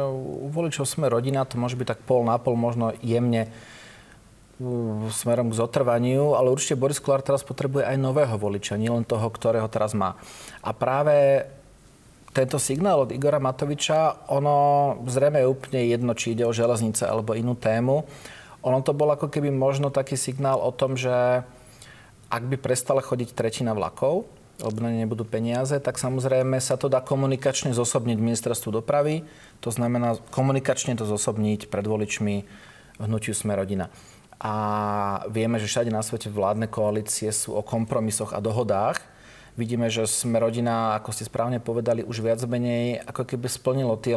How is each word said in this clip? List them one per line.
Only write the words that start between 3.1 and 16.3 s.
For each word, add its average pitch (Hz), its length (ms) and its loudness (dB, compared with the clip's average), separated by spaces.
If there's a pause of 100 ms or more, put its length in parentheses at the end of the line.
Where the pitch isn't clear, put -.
u, 117 480 -2
smerom 117 480 0
k - 20 0
zotrvaniu, 127 800 2
ale 127 160 4
určite 139 240 0
Boris 135 240 0
Kollár 135 240 2
teraz 139 240 0
potrebuje 135 400 -2
aj 131 80 0
nového 135 400 2
voliča, 101 400 -2
nielen 113 320 0
toho, 113 240 0
ktorého 110 400 0
teraz 110 240 0
má. 95 240 -2 (400)
A 113 160 -6
práve 139 720 4 (880)
tento 131 240 2
signál 147 480 2
od 131 80 -6
Igora 147 240 2
Matoviča, 147 880 0
ono 143 280 2 (520)
zrejme 139 320 4
je 127 80 6
úplne 131 400 0
jedno, 120 240 2
či 117 240 -2